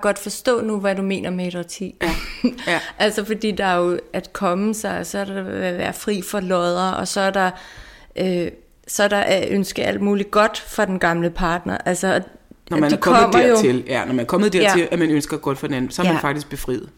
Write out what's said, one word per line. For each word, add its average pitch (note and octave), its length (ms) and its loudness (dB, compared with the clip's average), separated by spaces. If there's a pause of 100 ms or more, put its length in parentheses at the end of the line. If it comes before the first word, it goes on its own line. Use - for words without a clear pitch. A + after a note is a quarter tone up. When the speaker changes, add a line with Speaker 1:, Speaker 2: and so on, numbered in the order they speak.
Speaker 1:
godt G3+ 160 2
forstå A#3 420 0
nu, G#3+ 200 -2
hvad G3 160 0
du G3 60 -4
mener F#3+ 280 -2
med F3+ 160 -4
et F3 80 -6
årti. F3 480 -8
Speaker 2:
Ja. E3+ 80 0 (320)
Speaker 1:
<laughs> B3 80 2 (160)
Speaker 2:
Ja. E3+ 140 0 (180)
Speaker 1:
Altså, G#3 260 0
fordi G#3+ 260 -2
der G3+ 140 -2
er F#3 120 2
jo F3 220 2 (140)
at - 200 -8
komme G3 420 0
sig, G3 240 -4
og F3 80 -6
så G3+ 120 -6
er G3+ 60 -4
der G3 200 -6
at F3+ 340 -4
være F3 140 -2
fri G3+ 300 -4
for G#3 180 -6
lodder, F3+ 520 0
og F#3 160 -4
så - 120 -2
er G3 100 2
der, F#3+ 200 2 (640)
øh, F3+ 320 0 (400)
så - 140 0
er G3+ 60 4
der G3+ 120 2
at - 300 2
ønske G3 340 -2
alt G3 180 0
muligt G3+ 280 0
godt G#3+ 280 2
for - 260 -4
den F#3+ 140 -2
gamle E3+ 320 0
partner. F3 480 -2
Altså, F3+ 280 -2
at, F#3 160 2 (480)
Speaker 2:
Når E3+ 60 0
Speaker 1:
at D3+ 40 2
Speaker 2:
man D4 100 4
Speaker 1:
de - 60 4
Speaker 2:
er - 40 -12
kommet B3 220 6
Speaker 1:
kommer A#3 240 6
jo B3 80 6
Speaker 2:
dertil, C3 320 4
ja, A#2+ 180 -2
når G#2 80 -4
man B2+ 80 0
er A#2+ 60 -2
kommet G3+ 260 2
dertil, F#3 280 4
Speaker 1:
Ja. E3 100 2
Speaker 2:
at E3+ 80 0
man D#3+ 120 2
ønsker D3+ 260 0
godt C#3 220 -4
for - 80 -6
den D3 100 -2
anden, B2+ 140 -2
så - 120 -4
er F#3 40 2
Speaker 1:
Ja. F3+ 60 4
Speaker 2:
man D#3+ 80 2
faktisk D3 300 -2
befriet. C3 480 -6